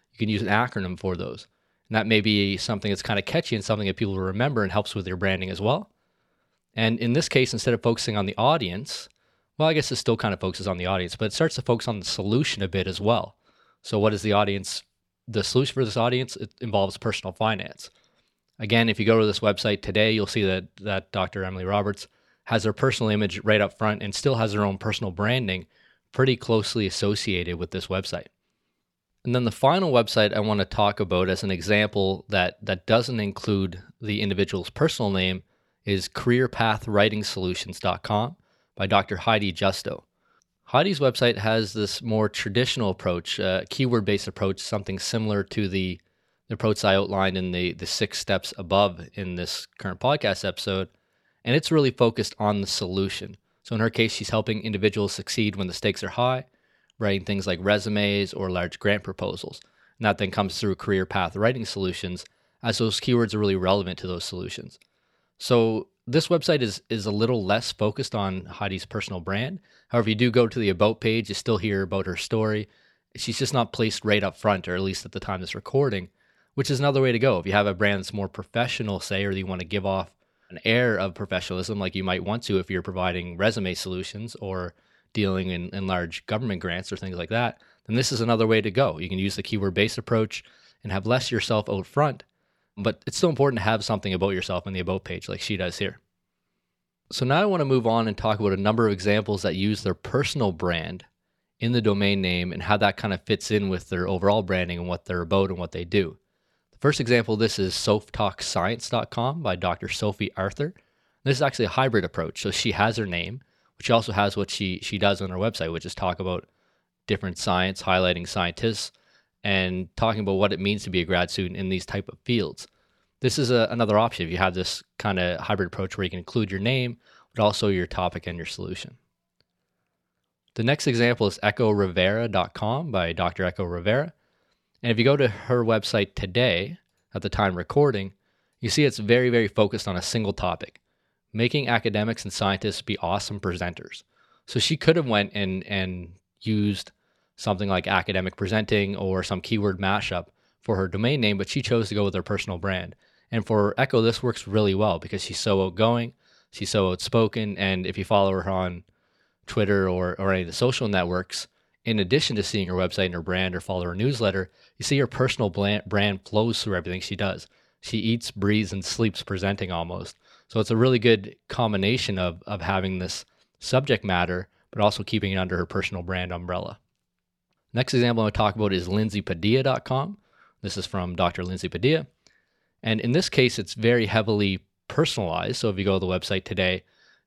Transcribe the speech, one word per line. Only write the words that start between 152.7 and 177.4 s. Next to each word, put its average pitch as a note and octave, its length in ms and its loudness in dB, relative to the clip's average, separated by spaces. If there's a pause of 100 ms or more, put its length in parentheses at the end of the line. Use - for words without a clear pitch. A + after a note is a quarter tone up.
And A2+ 140 -2
for G#2 320 4
Echo, B2+ 240 4
this A2+ 220 2
works A#2+ 240 -4
really G2+ 280 2
well G2 220 2
because F#2+ 240 -8
she's - 200 -8
so G2 240 2
outgoing, A2+ 480 2 (380)
she's - 180 -8
so F#2+ 220 4
outspoken, G#2+ 680 0
and F#2+ 280 0
if F#2 120 -6
you F#2+ 80 -4
follow G2 260 4
her F#2 180 -2
on F2+ 360 -2 (600)
Twitter G2 440 2
or, F2+ 280 0
or G2 140 2
any F#2 120 2
of F2 40 -8
the E2 60 -10
social B2 340 0
networks, F2+ 640 -2 (360)
in A2 140 0
addition G#2 360 2
to G#2 80 0
seeing G2 240 -2
her F2+ 80 -2
website F#2 300 0
and F2+ 80 -2
her F2 80 -6
brand F#2 340 -2
or F2 60 -6
follow F2+ 240 -4
her F2 100 -6
newsletter, G#2 560 0 (260)
you A#2+ 60 -10
see C#3 160 0
her C3+ 80 2
personal B2+ 420 0
blan-, G2+ 380 0
brand G2+ 400 2
flows A2 340 2
through G2+ 140 -2
everything F2+ 240 -4
she - 160 -8
does. F#2+ 320 -4 (320)
She - 180 -6
eats, A2+ 340 -2
breathes, G2+ 420 2
and G2 100 -6
sleeps - 400 -2
presenting G2 480 -2
almost. F2+ 460 -6 (320)
So A2+ 100 0
it's A2 120 0
a A2+ 60 4
really B2 220 6
good G#2+ 360 2 (120)
combination G#2+ 720 0
of, F2 260 -4
of G2+ 160 -8
having F#2+ 380 -2
this - 240 -8 (360)
subject C3 440 0
matter, F2+ 460 0 (220)
but G#2+ 100 -4
also G#2 220 4
keeping G2+ 280 -2
it G2 60 -2
under F#2 200 -2
her F2 80 0
personal F#2+ 380 -4
brand F2+ 300 -4
umbrella. F2+ 460 -6 (920)